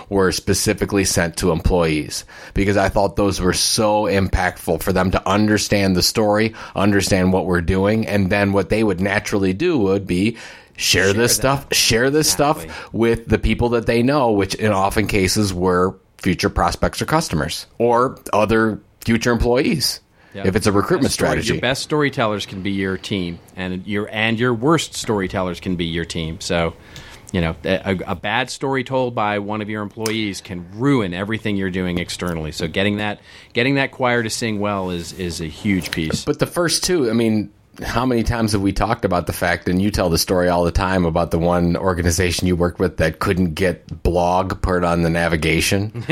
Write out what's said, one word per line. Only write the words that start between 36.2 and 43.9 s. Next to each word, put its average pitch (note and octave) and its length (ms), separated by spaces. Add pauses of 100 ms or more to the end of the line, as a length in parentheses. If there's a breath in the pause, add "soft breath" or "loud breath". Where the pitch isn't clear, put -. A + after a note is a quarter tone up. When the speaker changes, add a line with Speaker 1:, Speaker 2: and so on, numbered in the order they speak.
Speaker 1:
But D3+ 140
the - 80
first - 360
two, D#3 280
I - 20
mean, A2+ 380 (320)
how A#2 240
many A#2 160
times A2+ 300
have G2+ 100
we G2 100
talked G2+ 320
about F2+ 220
the - 60
fact, F2 360
and F2+ 140
you G#2 80
tell F#2+ 180
the E2 80
story F2+ 320
all F2 140
the E2+ 80
time F#2 340
about E2 280
the E2+ 80
one F2 360
organization F2 720
you F2+ 80
worked F2 240
with F2+ 200
that D#2+ 200
couldn't F2+ 360
get E2+ 500